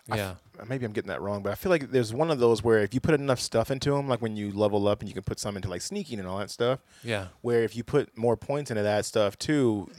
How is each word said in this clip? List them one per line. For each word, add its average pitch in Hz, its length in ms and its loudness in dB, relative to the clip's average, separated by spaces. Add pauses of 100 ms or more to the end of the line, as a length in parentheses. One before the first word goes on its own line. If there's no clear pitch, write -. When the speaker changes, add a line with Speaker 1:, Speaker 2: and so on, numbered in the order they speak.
(100)
Speaker 1:
I 113 80 -2
f-, 95 180 -4 (220)
Speaker 2:
Yeah. 101 60 -16
Speaker 1:
maybe 123 220 -6
I'm 107 60 -6
getting 101 160 -4
that 76 120 -4
wrong, 101 220 -4
but 101 100 -2
I - 20 -6
feel 190 160 -2
like 151 200 2
there's 120 220 2
one 156 180 0
of 147 80 0
those 117 260 4
where 113 140 6
if 104 160 0
you 123 60 0
put 160 140 2
enough 139 260 2
stuff - 300 0
into 139 260 0
'em, 139 120 -2
like, 120 140 0
when 110 140 -4
you 104 140 -4
level 101 380 2
up 104 120 2
and 104 80 -10
you - 60 -10
can 95 80 -8
put - 160 -6
some 101 180 -6
into, 95 120 -6
like, 90 140 -6
sneaking 165 360 -8
and 92 80 -8
all 95 120 -6
that 101 120 -6
stuff, 127 300 0 (240)
Speaker 2:
Yeah. 104 240 -4 (140)
Speaker 1:
where 120 200 2
if 113 140 -2
you 117 80 -4
put - 320 0
more 113 200 2
points 143 340 -4
into 107 120 0
that 104 220 2
stuff 104 340 0
too, 117 500 2 (100)